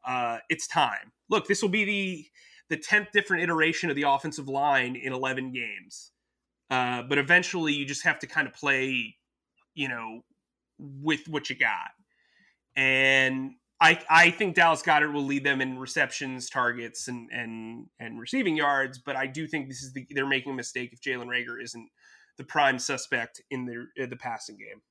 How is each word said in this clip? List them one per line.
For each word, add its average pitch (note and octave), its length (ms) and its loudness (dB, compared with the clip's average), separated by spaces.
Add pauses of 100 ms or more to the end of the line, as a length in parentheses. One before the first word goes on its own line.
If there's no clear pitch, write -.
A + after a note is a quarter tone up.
Uh, A#2+ 320 -2 (120)
it's D#3+ 160 -4
time. A#2+ 460 0 (180)
Look, G#3 160 2
this G3+ 160 2
will G#3 80 2
be G#3 140 2
the, G3 420 -4 (420)
the D#3 80 -2
tenth G3+ 360 0
different F#3+ 300 2
iteration E3 460 2
of C#3+ 80 0
the C#3+ 60 -2
offensive C#3+ 460 0
line C3+ 480 2
in C3 180 -4
eleven C3 360 -2
games. G#2 640 -12 (560)
Uh, B2 340 0
but C3+ 140 0
eventually E3 560 2
you C#3+ 140 -2
just C#3 180 -8
have D3+ 140 2
to - 80 -10
kinda C#3+ 240 -4
play, C3 680 -2 (580)
you C#3 140 -4
know, A#2 320 -8 (580)
with C#3+ 500 -4
what D3+ 200 -4
you C3 80 -6
got. A2 360 0 (840)
And C3 760 4 (280)
I, E3 180 8 (120)
I E3+ 200 10
think F3+ 240 -2
Dallas E3 280 6
Goedert D3+ 300 4
will C#3+ 120 0
lead C#3 200 -2
them C#3 160 2
in B2+ 180 -2
receptions, C3 720 -4
targets, A#2+ 580 -2
and, A#2+ 240 -10
and, A2+ 540 -8 (120)
and A2+ 220 -12
receiving F3+ 360 0
yards, C#3 420 2
but C#3 180 -6
I C3+ 100 -2
do D3 200 -8
think C#3+ 220 -6
this C3 140 -12
is C3 100 -16
the, C3 180 -12
they're C#3 160 -2
making C3+ 260 -2
a C3 40 -6
mistake B2 360 -8
if A#2 80 -20
Jalen B2 260 -6
Reagor A#2+ 360 -6
isn't A#2 260 -14 (480)
the C3+ 80 -12
prime C3+ 340 2
suspect B2 720 -4
in B2+ 140 -6
the, A#2+ 220 -10 (160)
in B2 80 -6
the A#2+ 60 -10
passing A2 400 -10
game. G#2 340 -20